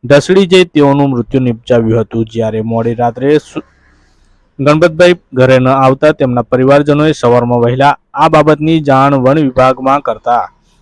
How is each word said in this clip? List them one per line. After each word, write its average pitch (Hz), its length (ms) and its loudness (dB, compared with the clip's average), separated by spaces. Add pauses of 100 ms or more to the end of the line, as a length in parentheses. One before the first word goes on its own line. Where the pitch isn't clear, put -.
ઢસડી 180 420 2
જઈ 185 180 2
તેઓનું 143 460 0
મૃત્યુ 127 300 -4
નિપજાવ્યું 113 600 -2
હતું. 113 240 -6
જ્યારે 110 360 -6
મોડી 113 340 -4
રાત્રે 123 440 -2
સુ-, - 220 -10 (1000)
ગણપતભાઈ 160 540 2 (180)
ઘરે 127 260 2
ન 127 100 0
આવતા 135 420 2
તેમના 123 320 -4
પરિવારજનોએ 143 720 0
સવારમાં 120 460 0
વહેલા 127 400 0 (160)
આ 151 140 0
બાબતની 151 520 0
જાણ 139 340 2
વન 135 240 0
વિભાગમાં 131 640 0
કરતા 113 520 -4 (300)